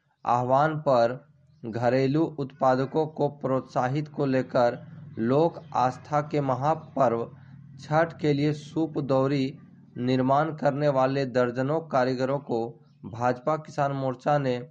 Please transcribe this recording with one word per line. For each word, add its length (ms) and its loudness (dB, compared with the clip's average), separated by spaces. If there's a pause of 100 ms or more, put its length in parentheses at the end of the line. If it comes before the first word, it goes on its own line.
(260)
आह्वान 540 2
पर 400 2 (440)
घरेलू 600 0 (160)
उत्पादकों 720 0
को 180 0 (100)
प्रोत्साहित 680 -2
को 180 -4
लेकर 520 2 (420)
लोक 420 2 (140)
आस्था 460 0
के 220 -2
महापर्व 800 0 (540)
छठ 400 0
के 140 2
लिए 200 0
सूप 520 -4
दौरी 520 0 (420)
निर्माण 560 2
करने 340 0
वाले 380 2
दर्जनों 600 0
कारीगरों 540 0
को 180 -4 (460)
भाजपा 520 -2
किसान 360 -4
मोर्चा 440 0
ने 180 -2 (160)